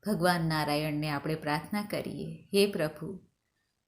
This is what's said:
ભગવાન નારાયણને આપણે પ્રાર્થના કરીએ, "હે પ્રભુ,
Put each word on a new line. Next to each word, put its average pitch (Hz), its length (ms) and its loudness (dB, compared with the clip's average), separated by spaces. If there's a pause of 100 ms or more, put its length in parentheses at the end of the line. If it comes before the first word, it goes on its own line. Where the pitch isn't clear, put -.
ભગવાન 175 400 2
નારાયણને 151 640 0
આપણે 147 240 -2
પ્રાર્થના 156 480 -2
કરીએ, 160 640 -6 (100)
"હે 196 120 8
પ્રભુ, 165 540 -4 (680)